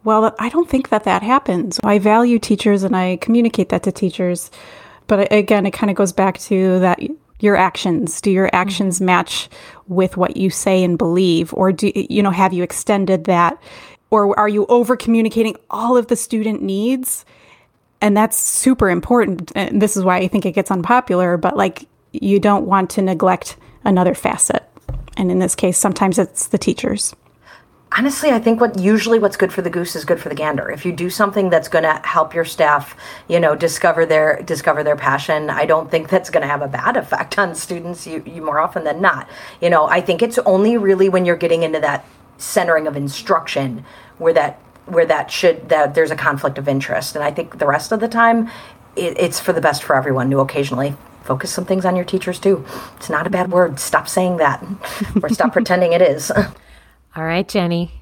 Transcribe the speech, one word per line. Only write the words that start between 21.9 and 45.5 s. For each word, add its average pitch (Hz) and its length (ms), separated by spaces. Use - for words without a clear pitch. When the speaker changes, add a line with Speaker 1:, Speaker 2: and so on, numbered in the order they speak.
Speaker 1:
you 196 260
don't 202 260
want 190 260
to 202 100
neglect 185 560
another 180 320
facet. - 480
And 185 120
in 180 100
this 180 160
case, 180 220
sometimes 190 400
it's - 300
the 202 100
teachers. - 560
Speaker 3:
Honestly, 277 340
I 233 80
think 226 220
what, 226 180
usually 214 380
what's 202 200
good 185 140
for 190 100
the 175 80
goose 175 260
is 156 100
good 170 140
for 151 100
the 147 60
gander. 151 340
If 147 160
you 180 80
do 175 160
something 196 400
that's 160 200
gonna 160 360
help 160 300
your 165 100
staff, 147 500
you 170 120
know, 151 160
discover 165 500
their, 156 380
discover 151 400
their 147 140
passion, 143 520
I 147 160
don't 160 240
think 151 200
that's - 200
gonna 143 180
have 143 140
a 143 60
bad 214 300
effect - 420
on 175 160
students, 170 500
you, 160 200
you 165 160
more 151 180
often 160 240
than 156 180
not. 165 260
You 175 80
know, 156 160
I 175 160
think 175 200
it's 233 180
only 214 380
really 196 320
when 180 160
you're 175 120
getting 165 260
into 156 160
that 143 260
centering 165 500
of 143 80
instruction 139 880
where 165 140
that, 147 260
where 170 200
that 151 260
should, 165 380